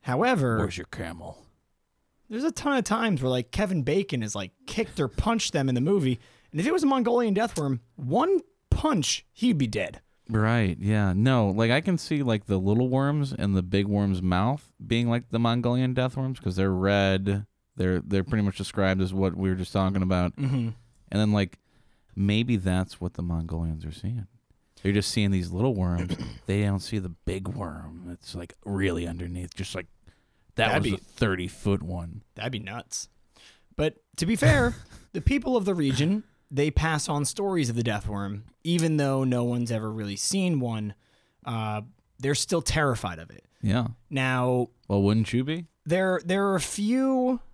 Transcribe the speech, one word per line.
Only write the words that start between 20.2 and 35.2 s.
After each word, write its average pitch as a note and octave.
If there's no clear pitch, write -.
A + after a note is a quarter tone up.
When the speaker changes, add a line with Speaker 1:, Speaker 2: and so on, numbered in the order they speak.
Speaker 1:
Mm-hmm. B2+
Speaker 2:
And G2+
then, G#2
like, G2+
maybe G#2+
that's F#2
what F2
the -
Mongolians E2
are D#2
seeing. G#2+
They're G2
just G2+
seeing G2+
these F2+
little A2+
worms. F2
<clears throat> -
They G2+
don't G2
see -
the F#2
big F#2+
worm. E2+
It's, -
like, F2
really F#2+
underneath. F2
Just, -
like, F2
that A2+
Speaker 1:
That'd A2+
Speaker 2:
was A#2
Speaker 1:
be F#2
Speaker 2:
a -
thirty-foot F#2+
one. E2+
Speaker 1:
That'd G#2+
be A#2
nuts. -
But D3+
to D#3+
be A3
fair, B3
Speaker 2:
<laughs> -
Speaker 1:
the E3